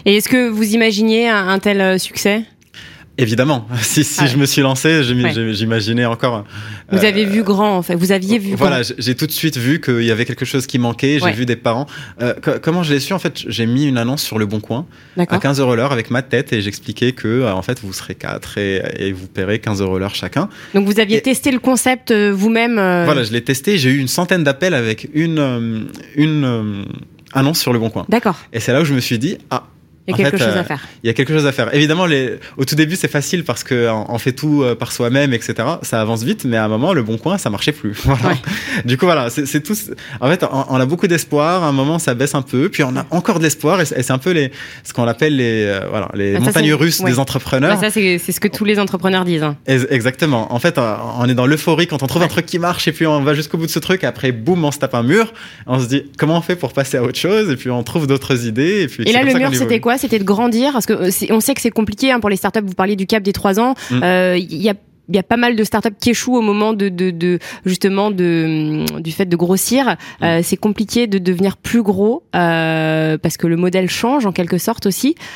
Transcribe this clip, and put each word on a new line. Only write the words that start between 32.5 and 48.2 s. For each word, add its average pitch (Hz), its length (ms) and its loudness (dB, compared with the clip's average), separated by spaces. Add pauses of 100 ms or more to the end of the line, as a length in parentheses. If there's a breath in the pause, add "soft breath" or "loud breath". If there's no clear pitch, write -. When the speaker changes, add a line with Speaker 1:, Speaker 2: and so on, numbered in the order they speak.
Speaker 2:
au 139 80 0
tout 151 100 -2
début, 156 200 2
c'est 151 140 -2
facile 151 340 -2
parce - 200 -6
que 117 260 2
on, 107 240 -2
on 117 60 -2
fait 131 140 0
tout, 147 280 0
euh, 120 140 2
par 127 160 -6
soi-même, 131 420 0
et 113 80 0
cetera. 123 400 -4
Ça - 180 -2
avance 110 220 0
vite, 180 240 -4
mais 117 120 0
à 110 80 2
un - 20 0
moment, 123 260 0
Le 139 80 2
Bon 110 160 -2
Coin, 185 220 -2
ça 120 100 -4
marchait 104 220 -2
plus. 107 280 -4
<laughs> - 60 -2
Voilà. 127 220 2
Speaker 1:
Ouais. - 80 2 (500 loud breath)
Speaker 2:
Du 127 120 0
coup, 185 80 2
voilà, 143 260 4
c'est, 143 160 -4
c'est 147 140 -2
tout. 214 120 -4 (480 loud breath)
En 127 80 4
fait, 180 140 2
on, 135 260 0
on 135 100 0
a 131 60 2
beaucoup 170 220 0
d'espoir. 165 560 2
À 156 60 2
un - 20 2
moment, 139 260 2
ça 139 160 0
baisse 135 220 -2
un 135 80 -2
peu, 135 260 0
puis - 140 0
on 131 120 -2
a 131 140 -6
encore 170 300 0
de 156 60 0
l'espoir, 160 360 2
et 151 40 0
c'est, - 140 -6
et 127 40 0
c'est 131 100 0
un 131 60 0
peu 180 120 -2
les, 143 200 0 (320 loud breath)
ce - 100 -16
qu'on 117 140 0
appelle 147 300 2
les, 113 280 2
euh, 101 140 0 (100)
voilà, 98 240 -4
les 98 220 0
Speaker 1:
Ah, 107 40 2
ça, 120 60 2
Speaker 2:
montagnes 151 220 2
Speaker 1:
c'est, 151 60 4
Speaker 2:
russes 151 260 2
Speaker 1:
ouais. 185 100 0
Speaker 2:
des 127 80 2
entrepreneurs. 135 560 0
Speaker 1:
Bah, 190 80 0
ça, 214 80 0
c'est, 185 300 0
c'est 185 120 -6